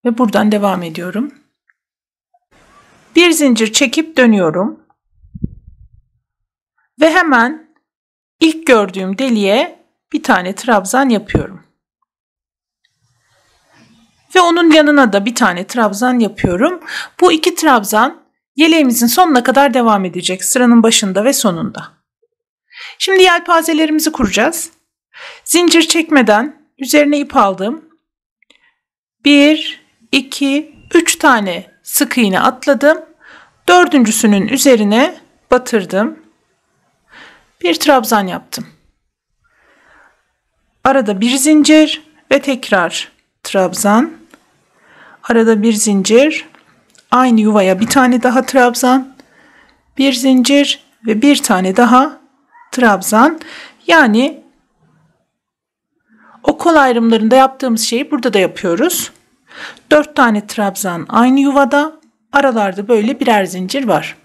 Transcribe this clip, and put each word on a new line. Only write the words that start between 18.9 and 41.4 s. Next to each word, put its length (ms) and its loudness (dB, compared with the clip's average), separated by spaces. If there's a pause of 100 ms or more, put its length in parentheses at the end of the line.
sonuna 360 2
kadar 300 0
devam 320 0
edecek. 380 -8
Sıranın 400 2
başında 420 0
ve 80 2
sonunda. 540 -6 (1080)
Şimdi 260 2
yelpazelerimizi 880 0
kuracağız. 600 -4 (720)
Zincir 380 2
çekmeden 840 0 (120)
üzerine 420 0
ip 180 -4
aldım. 480 -2 (1400)
Bir, 600 2 (260)
iki, 640 -4 (180)
üç 220 2
tane 560 -2 (120)
sık 340 -4
iğne 220 0
atladım. 640 0 (640)
Dördüncüsünün 800 2
üzerine 680 0 (360)
batırdım. 680 -4 (1400)
Bir 140 -2
trabzan 520 0
yaptım. 400 -12 (2250)
Arada 380 -2
bir 140 0
zincir 680 2 (280)